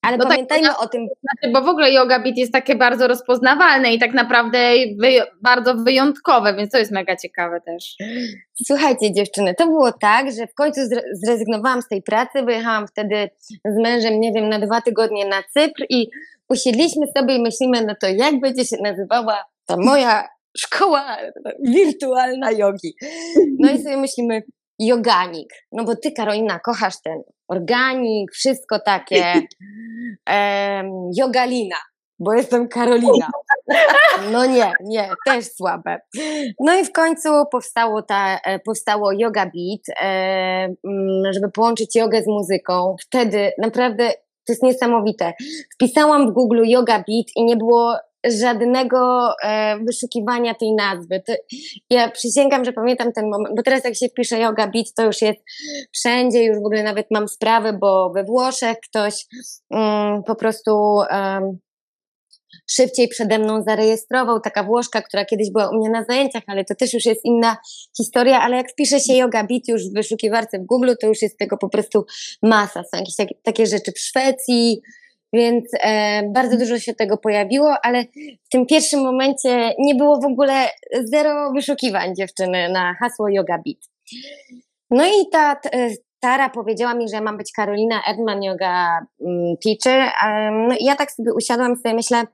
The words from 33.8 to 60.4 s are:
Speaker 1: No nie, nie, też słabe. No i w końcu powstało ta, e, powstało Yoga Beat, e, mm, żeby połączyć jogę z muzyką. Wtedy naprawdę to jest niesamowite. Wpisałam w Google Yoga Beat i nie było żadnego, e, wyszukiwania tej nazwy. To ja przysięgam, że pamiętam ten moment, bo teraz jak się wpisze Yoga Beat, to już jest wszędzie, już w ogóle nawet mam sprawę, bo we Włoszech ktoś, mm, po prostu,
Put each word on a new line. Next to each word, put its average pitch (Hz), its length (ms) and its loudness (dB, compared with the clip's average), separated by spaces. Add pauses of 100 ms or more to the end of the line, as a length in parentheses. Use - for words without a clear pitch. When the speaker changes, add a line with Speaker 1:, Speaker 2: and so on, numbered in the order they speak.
Speaker 1:
No 247 140 2
nie, 240 280 4 (100)
nie, 208 260 -4 (160)
też 262 200 0
słabe. 175 540 -6 (600)
No 330 200 4
i 381 60 2
w - 60 -10
końcu 320 380 0 (220)
powstało 233 500 -2
ta, 196 440 -2
e, 185 140 -2
powstało 208 520 -2
Yoga 208 340 0
Beat, 175 560 -8
e, 190 60 0 (560)
mm, 190 680 -2
żeby 196 180 -4
połączyć 226 440 -2
jogę 226 280 2
z - 40 -4
muzyką. 185 720 -2
Wtedy 214 560 0
naprawdę 226 520 0 (380)
to 233 60 0
jest 226 100 -2
niesamowite. 233 680 0 (420)
Wpisałam 285 520 4
w 208 60 -2
Google 233 320 4
Yoga 233 280 4
Beat 220 420 -2
i 233 100 2
nie 233 120 2
było 233 380 2 (460)
żadnego, 247 880 2 (140)
e, 214 360 0
wyszukiwania 233 760 -4
tej 220 200 -2
nazwy. 190 540 -2
To 233 60 -4 (560)
ja 240 220 4
przysięgam, 262 540 0
że 247 80 -4
pamiętam 240 380 -2
ten 214 180 -4
moment, 208 260 -4
bo 233 80 -2
teraz 262 220 0
jak 233 100 -4
się 254 120 -2
wpisze 240 320 -2
Yoga 220 280 0
Beat, 220 180 -4 (100)
to 226 100 2
już 208 160 0
jest 214 180 0 (560)
wszędzie, 240 480 2
już 220 140 2
w 208 80 -6
ogóle 214 180 -2
nawet 214 280 -4
mam 208 160 0
sprawę, 220 540 0
bo 190 340 2
we 196 80 -2
Włoszech 247 540 -2 (120)
ktoś, 208 360 -4 (460)
mm, 208 520 0
po 220 120 -2
prostu, 214 640 0 (100)